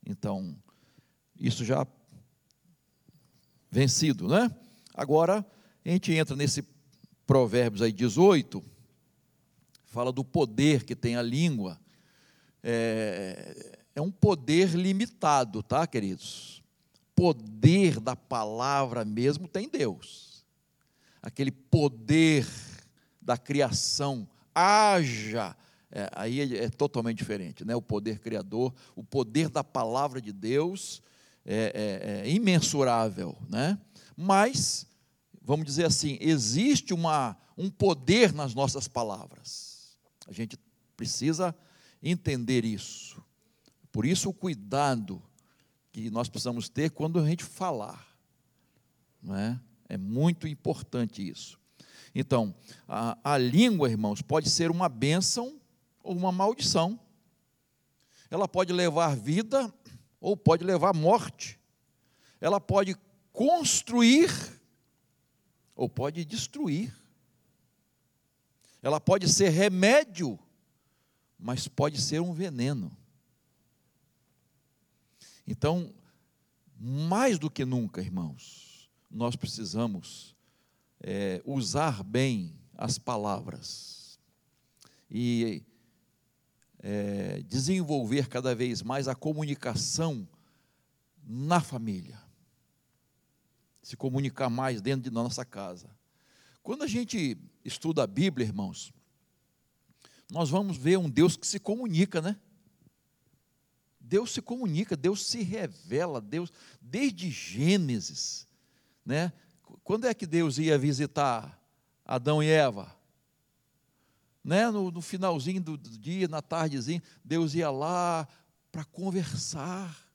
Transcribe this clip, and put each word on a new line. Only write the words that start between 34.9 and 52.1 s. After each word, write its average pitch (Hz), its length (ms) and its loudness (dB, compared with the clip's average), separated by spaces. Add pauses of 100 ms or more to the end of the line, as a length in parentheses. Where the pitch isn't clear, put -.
vamos 151 260 0
dizer 147 200 0
assim, 151 340 0
existe 160 760 2
uma, 156 440 0 (180)
um 185 140 -4
poder 185 640 4
nas 139 220 -4
nossas 135 320 -2
palavras. - 1080 -8 (300)
A - 60 -18
gente 208 260 -8 (400)
precisa 160 580 -2 (460)
entender 127 640 0
isso. - 560 -8 (680)
Por 107 140 0
isso 185 240 0
o 185 40 -4
cuidado 117 880 -2 (680)
que 113 180 -8
nós 113 180 -2
precisamos 120 420 -6
ter 156 220 -2
quando 165 280 -2
a 151 80 4
gente 170 160 -2
falar, - 720 -8 (1040)
não 95 140 -8
é? 113 240 -4 (280)
É 101 100 -8
muito 135 500 -2
importante 127 800 -6
isso. - 320 -14 (560)